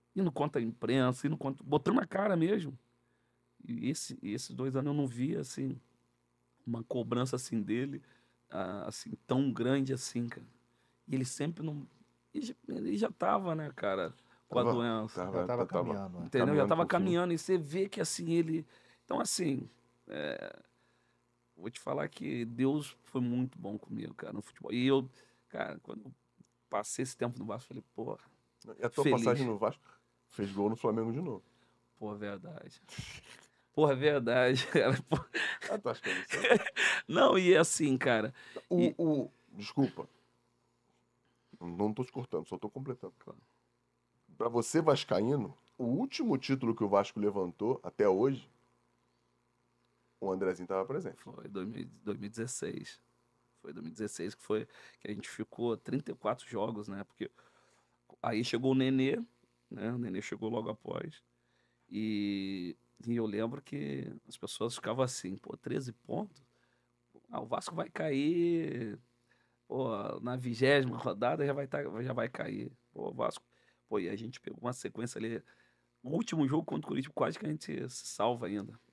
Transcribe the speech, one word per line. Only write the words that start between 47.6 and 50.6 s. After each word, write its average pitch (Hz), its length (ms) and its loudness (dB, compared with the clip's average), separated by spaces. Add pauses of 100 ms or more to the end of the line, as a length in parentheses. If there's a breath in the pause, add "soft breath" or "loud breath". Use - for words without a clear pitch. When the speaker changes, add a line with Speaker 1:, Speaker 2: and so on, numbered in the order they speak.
Speaker 2:
até 101 240 2
hoje, 113 440 4 (1700)
o 101 100 -2
Andrezinho 92 380 0